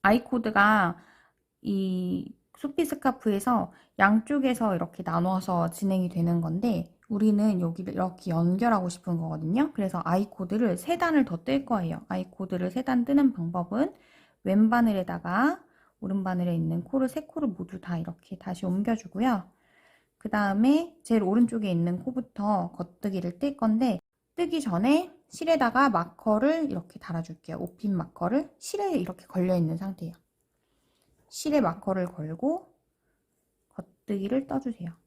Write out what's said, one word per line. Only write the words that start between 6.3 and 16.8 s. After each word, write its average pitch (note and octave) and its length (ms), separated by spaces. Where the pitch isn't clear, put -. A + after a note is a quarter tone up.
건데, E3+ 520
우리는 G#3 500
여기를 F3 340
이렇게 F3+ 380
연결하고 F3+ 580
싶은 F3 280
거거든요. E3 560
그래서 F3+ 320
아이코드를 G3 720
세 E4+ 200
단을 D#4+ 280
더 E3+ 180
뜰 C4+ 220
거예요. F3 420
아이코드를 F#3 640
세 B3+ 120
단 B3+ 200
뜨는 C#4 300
방법은 F3+ 600
왼바늘에다가 G#3 1160
오른바늘에 F#3 540
있는 E3 280